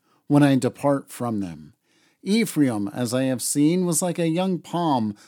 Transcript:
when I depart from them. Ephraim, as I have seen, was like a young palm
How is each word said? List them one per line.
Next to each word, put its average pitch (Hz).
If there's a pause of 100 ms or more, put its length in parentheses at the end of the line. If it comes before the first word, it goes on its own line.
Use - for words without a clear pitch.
(260)
when 143
I 139
depart 135
from 117
them. 78 (480)
Ephraim, 147
as 120
I 131
have 131
seen, 165
was 170
like 175
a 170
young 180
palm 139 (140)